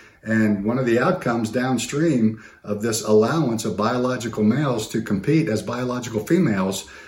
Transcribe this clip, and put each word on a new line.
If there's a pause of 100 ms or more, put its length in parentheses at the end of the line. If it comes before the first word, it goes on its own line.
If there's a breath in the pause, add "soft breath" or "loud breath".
(220 loud breath)
And
one
of
the
outcomes
downstream (220 loud breath)
of
this
allowance
of
biological
males
to
compete
as
biological
females (180 loud breath)